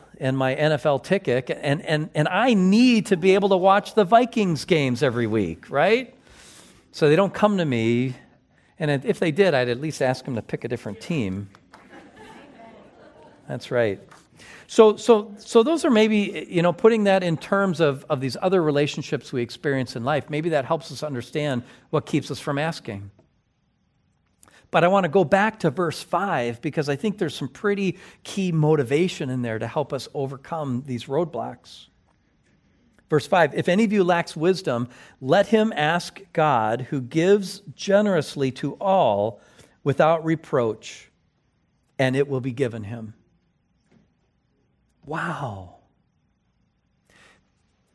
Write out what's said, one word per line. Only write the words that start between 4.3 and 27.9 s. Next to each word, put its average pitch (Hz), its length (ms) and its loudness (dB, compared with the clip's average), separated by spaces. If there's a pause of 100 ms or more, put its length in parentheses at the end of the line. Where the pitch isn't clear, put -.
games 135 360 2
every 120 260 2
week, 101 420 -2
right?" 208 440 0 (800)
So 151 180 2
they 151 60 6
don't 190 180 2
come 208 240 2
to 175 80 0
me, 120 480 0 (640)
and 147 260 -2
if 226 160 -2
they 175 120 0
did, 175 220 2
I'd 123 160 2
at 120 120 -4
least 151 200 -8
ask 127 220 0
them 131 120 -8
to 107 60 -4
pick - 220 -10
a - 40 -6
different 110 340 -8
team. 101 480 -6 (2000)
That's 131 240 -14
right. 113 280 0 (720)
So, 214 240 6
so, 208 420 2
so - 260 2
those 311 200 0
are 339 60 2
maybe, 208 600 2
you 175 120 0
know, 175 100 2
putting 220 320 4
that 190 200 2
in 165 120 0
terms 190 460 -2
of, 143 280 0
of 139 120 -2
these 131 200 -6
other 185 220 2
relationships 147 720 -2
we 127 80 -2
experience 131 560 -4
in 113 80 -8
life, 143 240 -2
maybe 156 220 -4
that 143 120 0
helps 156 300 -6
us 123 100 -12
understand 139 600 -6 (260)
what 151 160 -2
keeps 147 260 -4
us 127 80 -10
from 143 180 -6
asking. 107 540 -8 (1600)
But 170 140 4
I - 20 6
want 190 160 4
to 165 60 -2
go 143 160 4
back 196 340 2
to 160 120 0
verse 156 300 -4
five 156 600 -4
because 147 260 -4
I 143 80 -2
think 208 220 -4
there's 220 180 -4
some 208 140 -8
pretty 196 480 -2 (260)